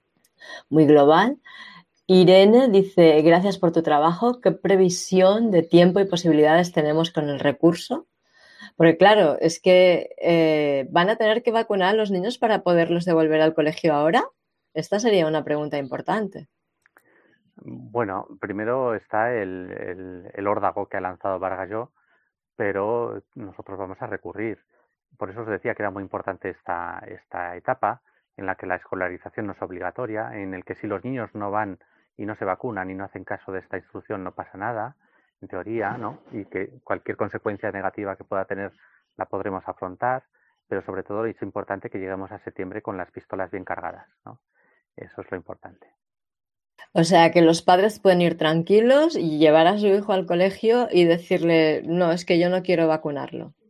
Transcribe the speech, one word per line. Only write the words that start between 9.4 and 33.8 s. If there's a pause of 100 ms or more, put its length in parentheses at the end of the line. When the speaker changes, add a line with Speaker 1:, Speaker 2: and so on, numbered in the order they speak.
Speaker 1:
es
que, (100)
eh,
¿van
a
tener
que
vacunar
a
los
niños
para
poderlos
devolver
al
colegio
ahora? (500)
Esta
sería
una
pregunta
importante. (1080)
Speaker 2:
Bueno, (140)
primero
está
el,
el,
el
órdago
que
ha
lanzado
Bargalló, (640)
pero (120)
nosotros
vamos
a
recurrir. (600)
Por
eso
os
decía
que
era
muy
importante
esta,
esta
etapa (360)
en
la
que
la
escolarización
no
es
obligatoria, (100)
en
el
que
si
los
niños
no
van (380)
y
no
se
vacunan
y
no
hacen
caso
de
esta
instrucción